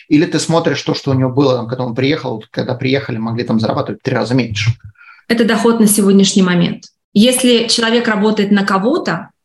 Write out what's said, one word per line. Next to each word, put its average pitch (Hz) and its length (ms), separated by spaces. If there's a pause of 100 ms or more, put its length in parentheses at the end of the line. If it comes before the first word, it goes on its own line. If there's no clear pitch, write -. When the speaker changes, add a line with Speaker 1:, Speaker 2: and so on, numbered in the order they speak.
Speaker 1:
или 156 160
ты 160 140
смотришь 160 440
то, 151 100
что - 160
у 135 60
него 131 160
было, 131 240
там, 113 120
когда 127 160
он 117 120
приехал, 131 400
вот 107 160
когда 123 240
приехали, 127 420
могли 113 260
там 113 160
зарабатывать 123 420
в - 20
три 123 120
раза 113 200
меньше? 113 340 (580)
Speaker 2:
Это 233 160
доход 226 360
на 214 80
сегодняшний 196 560
момент. 175 400 (300)
Если 247 540
человек 233 400
работает 208 440
на 202 120
кого-то, 202 680 (120)